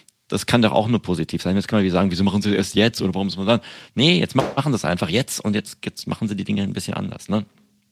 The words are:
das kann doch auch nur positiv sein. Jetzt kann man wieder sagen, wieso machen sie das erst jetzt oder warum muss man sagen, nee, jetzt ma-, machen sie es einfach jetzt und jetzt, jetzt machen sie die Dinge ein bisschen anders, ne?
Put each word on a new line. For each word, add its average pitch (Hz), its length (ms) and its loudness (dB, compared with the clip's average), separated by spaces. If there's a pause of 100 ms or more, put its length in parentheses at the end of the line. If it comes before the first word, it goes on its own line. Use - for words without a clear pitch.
(280)
das - 160 -4
kann 120 160 4
doch 107 120 4
auch 104 160 4
nur 117 120 2
positiv 87 420 -2
sein. 95 140 0
Jetzt 101 120 0
kann 110 100 2
man 98 60 4
wieder 90 100 2
sagen, 92 160 4
wieso 87 120 0
machen 101 200 2
sie 208 80 0
das - 80 4
erst 196 160 -2
jetzt - 260 2
oder - 140 0
warum 98 140 -2
muss 85 100 -6
man 95 80 -2
sagen, 113 160 4 (320)
nee, 165 260 4
jetzt - 160 -4
ma-, 131 80 2 (100)
machen 139 180 0
sie 113 40 2
es 92 80 -4
einfach 87 240 0
jetzt 107 320 -2
und 104 140 -2
jetzt, - 280 -6
jetzt - 240 -10
machen - 220 -4
sie 104 80 -4
die 95 80 -4
Dinge 101 180 -2
ein 98 120 -4
bisschen - 200 -6
anders, - 360 -8
ne? 104 160 -2 (460)